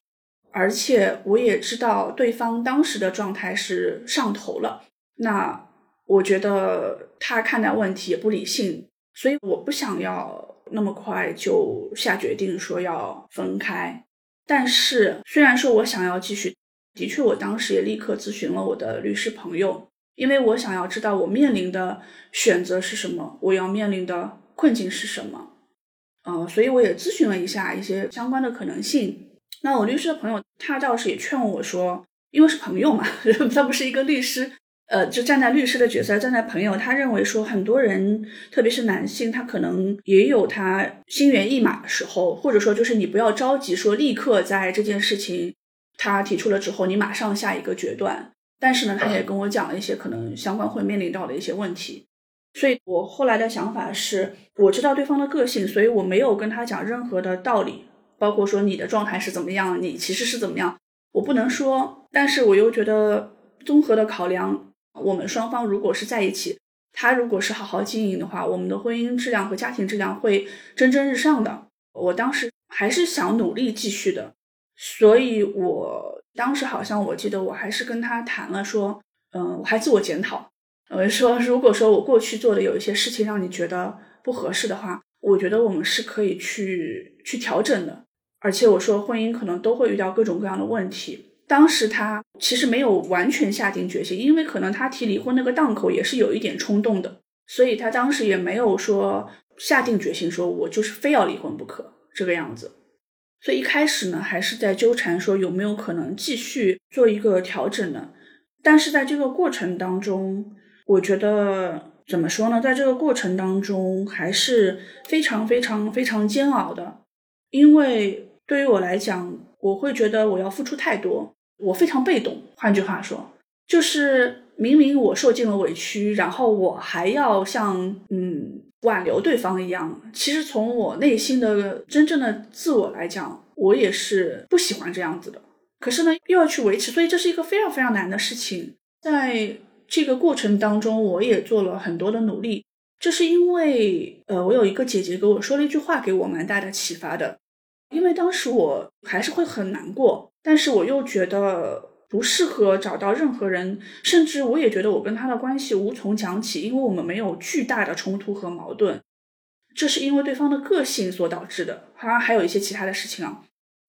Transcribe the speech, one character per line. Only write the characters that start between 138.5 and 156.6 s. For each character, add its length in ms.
在 560
这 160
个 120
过 180
程 240
当 240
中， 220
我 180
也 200
做 200
了 160
很 200
多 140
的 100
努 200
力。 240
这 100
是 160
因 280
为， 720
呃， 180
我 80
有 120
一 60
个 120
姐 180
姐 160
给 80
我 160
说 140
了 80
一 40
句 100
话， 240
给 100
我 160
蛮 180
大 140
的 100
启 260
发 200
的。 220
因 120
为 100
当 180
时 180
我 420
还 140
是 100
会 120
很 280
难 220
过， 380
但 120
是 140
我 160
又 160
觉 240
得 640
不 120
适 240
合 320
找 200
到 160
任 200
何 160
人， 300
甚 220
至 180
我 160
也 100
觉 120
得 100
我 100
跟 140
他 120
的 100
关 200
系 160
无 180
从 240
讲 260
起， 200